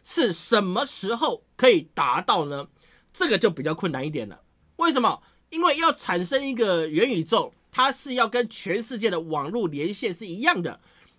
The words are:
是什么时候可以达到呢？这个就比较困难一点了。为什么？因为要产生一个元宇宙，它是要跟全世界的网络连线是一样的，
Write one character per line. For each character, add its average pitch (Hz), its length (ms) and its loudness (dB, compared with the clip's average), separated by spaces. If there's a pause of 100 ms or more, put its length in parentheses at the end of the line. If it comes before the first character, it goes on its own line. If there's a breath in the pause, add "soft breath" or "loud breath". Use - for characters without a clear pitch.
是 262 280 0
什 208 300 2
么 196 220 -2
时 214 300 -4
候 233 300 -2 (120)
可 254 140 8
以 180 240 4
达 139 260 0
到 190 240 2
呢？ 143 240 -6 (440 soft breath)
这 359 140 0
个 220 120 2
就 170 100 4
比 156 140 -4
较 156 120 -2
困 180 160 -2
难 131 160 -4
一 156 40 -6
点 120 180 -6
了。 92 140 -20 (340)
为 330 160 2
什 254 80 2
么？ 214 220 0 (260 soft breath)
因 320 140 -2
为 302 160 4
要 330 120 4
产 180 360 -2
生 269 200 0
一 269 80 -2
个 190 320 2
元 165 220 2
宇 180 160 0
宙， 170 300 0 (180)
它 262 180 2
是 269 220 -8
要 247 160 2
跟 240 220 0
全 196 320 -4
世 226 160 -10
界 214 100 0
的 180 120 0
网 156 300 -4
络 220 160 0
连 156 280 -4
线 202 180 -4
是 190 140 -12
一 175 140 -8
样 320 200 2
的， 143 200 -6 (380 soft breath)